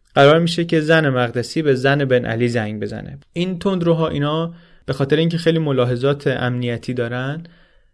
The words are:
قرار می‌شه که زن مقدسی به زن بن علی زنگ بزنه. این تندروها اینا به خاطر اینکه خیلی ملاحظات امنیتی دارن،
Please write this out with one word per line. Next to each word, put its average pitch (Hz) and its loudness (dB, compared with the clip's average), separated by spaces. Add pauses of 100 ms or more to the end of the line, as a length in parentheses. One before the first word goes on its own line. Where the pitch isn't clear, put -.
(140)
قرار 147 8
می‌شه 170 0
که 170 2
زن 156 2
مقدسی 123 -2
به 147 4
زن 135 2
بن 123 2
علی 113 -2
زنگ 107 -4
بزنه. 107 -10 (140)
این 180 -4
تندروها 170 0
اینا 156 -2 (320)
به - -6
خاطر 139 0
اینکه 165 0
خیلی 165 2
ملاحظات 135 0
امنیتی 123 -2
دارن، 127 -6 (520)